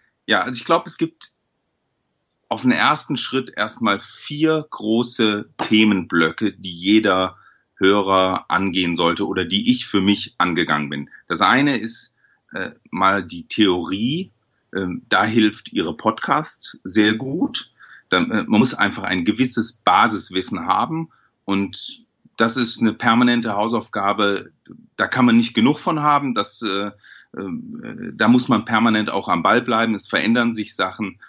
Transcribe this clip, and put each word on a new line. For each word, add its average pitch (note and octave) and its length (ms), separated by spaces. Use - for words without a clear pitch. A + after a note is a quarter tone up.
Ja, G#2 140
also B2 160
ich - 80
glaub, E3+ 220
es D#3+ 120
gibt - 320
auf G#2 140
den B2 100
ersten C3 440
Schritt C3 400
erstmal G#2 440
vier D#3 680
große A2 800
Themenblöcke, F#2+ 920
die F#2+ 180
jeder F#2 680
Hörer F#2+ 720
angehen F2+ 460
sollte E2+ 320
oder F#2+ 180
die G#2 280
ich B2 160
für G2+ 120
mich G2+ 380
angegangen D#2 500
bin. C#2+ 220
Das E2+ 140
eine B2+ 360
ist, - 380
äh, - 180
mal F#2+ 320
die - 240
Theorie. G#2 840
Ähm, F2+ 360
da G2 160
hilft A2 480
Ihre F2 240
Podcast - 880
sehr G#2 300
gut. C3+ 580
Da, F#2 80
äh, F#2 260
man G#2 160
muss - 140
einfach G2+ 280
ein F#2 220
gewisses A2 600
Basiswissen F#2 800
haben A#2+ 420
und G2 600
das A2+ 200
ist A#2 240
eine A2 120
permanente A#2 600
Hausaufgabe. G2+ 1000
Da F#2+ 120
kann B2+ 160
man A#2 120
nicht A#2 180
genug - 260
von D#3+ 200
haben. C#3+ 320
Das, G#2+ 300
äh, G2+ 240
äh, G2+ 60
da G#2+ 160
muss B2 200
man A#2 160
permanent A2 460
auch G2 180
am E2+ 140
Ball A2 200
bleiben. A2+ 340
Es - 100
verändern A2+ 480
sich G#2+ 220
Sachen. F#2+ 420